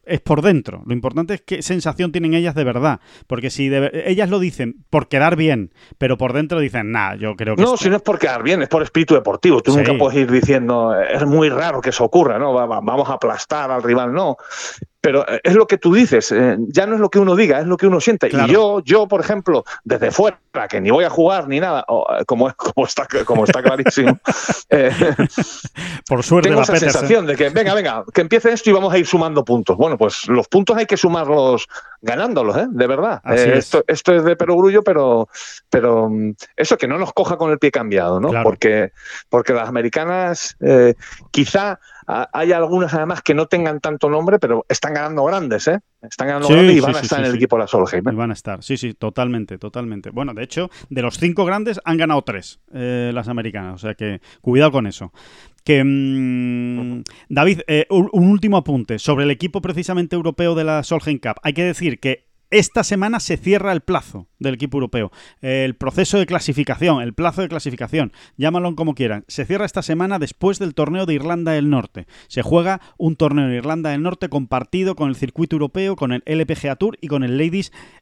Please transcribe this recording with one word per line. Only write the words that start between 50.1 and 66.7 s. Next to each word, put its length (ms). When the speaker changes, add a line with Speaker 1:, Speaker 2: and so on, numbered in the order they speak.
Speaker 1:
de 100
hecho, 260
de 140
los 160
cinco 260
grandes 400
han 120
ganado 260
tres, 360
eh, 400
las 140
americanas, 480
o 20
sea 160
que 260
cuidado 300
con 160
eso. 260
Que, 200
mm, 960
Speaker 2:
Ujú. 240
Speaker 1:
David, 380
eh, 240
un, 220
un 180
último 260
apunte 400
sobre 280
el 60
equipo 300
precisamente 540
europeo 400
de 80
la 200
Solheim 360
Cup. 240
Hay 100
que 100
decir 360
que 320
esta 340
semana 380
se 160
cierra 340
el 80
plazo 480
del 180
equipo 200
europeo. 340
El 380
proceso 420
de 60
clasificación, 760